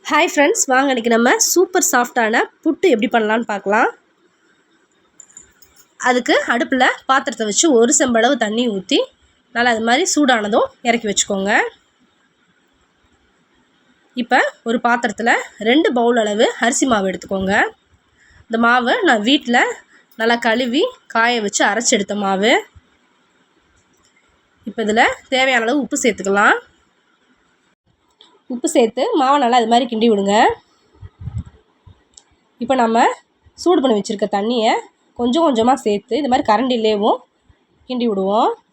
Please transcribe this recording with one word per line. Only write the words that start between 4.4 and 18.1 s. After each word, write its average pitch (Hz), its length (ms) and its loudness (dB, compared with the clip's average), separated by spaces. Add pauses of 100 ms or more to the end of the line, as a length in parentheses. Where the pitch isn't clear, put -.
அதுக்கு 247 340 0 (160)
அடுப்புல 254 360 0 (200)
பாத்திரத்தை 262 400 -2
வச்சு 208 260 0
ஒரு 233 240 4
செம்பளவு 247 400 2
தண்ணி 226 320 -2
ஊத்தி, 208 300 -2 (560)
நல்லா 240 200 0
அது 220 140 -4
மாதிரி 269 240 0
சூடானதும் 254 540 0 (160)
இறக்கி 233 260 -2
வச்சுக்கோங்க. 196 440 -4 (2750)
இப்ப 247 240 0 (300)
ஒரு 233 160 -2
பாத்திரத்துல 240 500 0 (320)
ரெண்டு 311 240 2
பவுல் 240 300 2
அளவு 208 260 0 (120)
அரிசி 254 300 0
மாவு 196 200 0
எடுத்துக்கோங்க. 190 440 -4 (880)